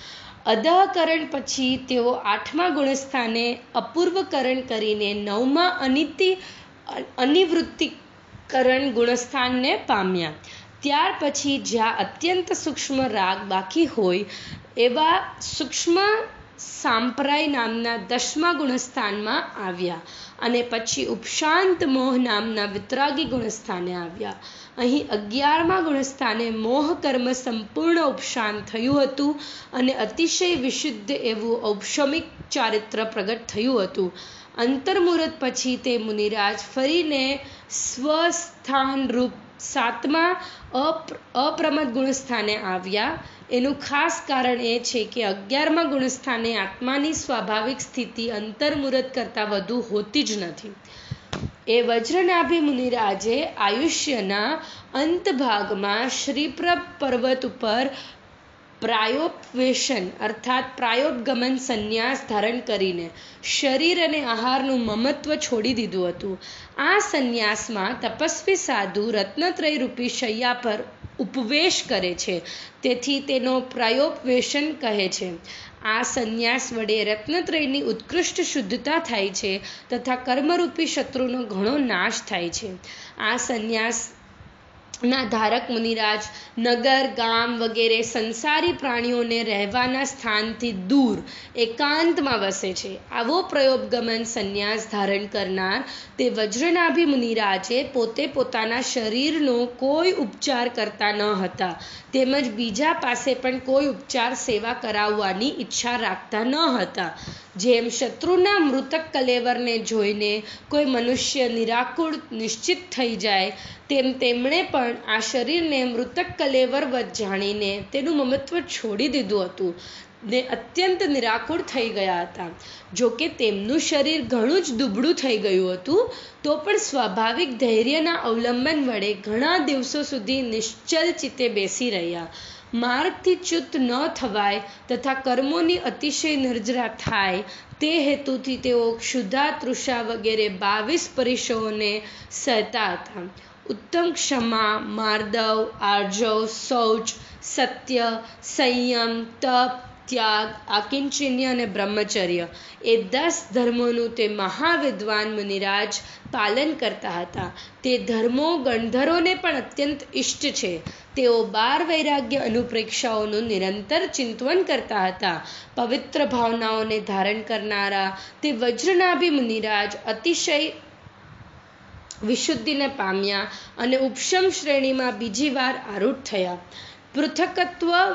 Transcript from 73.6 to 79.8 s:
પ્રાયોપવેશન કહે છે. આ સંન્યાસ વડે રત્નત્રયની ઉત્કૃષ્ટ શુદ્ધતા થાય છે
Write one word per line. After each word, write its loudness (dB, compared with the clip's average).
પ્રાયોપવેશન 0
કહે 0
છે. -4
આ 2
સંન્યાસ -2
વડે 0
રત્નત્રયની 0
ઉત્કૃષ્ટ -2
શુદ્ધતા -2
થાય -2
છે -4